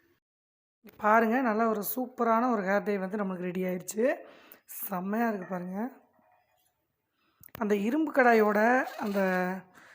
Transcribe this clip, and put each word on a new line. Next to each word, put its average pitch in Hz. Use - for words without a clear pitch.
பாருங்க, 220
நல்லா 220
ஒரு 202
சூப்பரான 240
ஒரு 202
ஹேர் 196
டை 202
வந்து 202
நமக்கு 180
ரெடி 185
ஆயிடுச்சு. 185
செம்மையா 202
இருக்கு 196
பாருங்க. 185
அந்த 208
இரும்பு 294
கடாயோட 220
அந்த 202